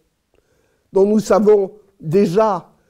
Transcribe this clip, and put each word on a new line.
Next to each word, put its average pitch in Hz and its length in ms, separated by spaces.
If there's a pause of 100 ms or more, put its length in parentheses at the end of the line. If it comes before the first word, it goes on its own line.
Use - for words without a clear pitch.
(920)
dont 190 120
nous 214 160
savons 208 520 (280)
déjà 190 720 (180)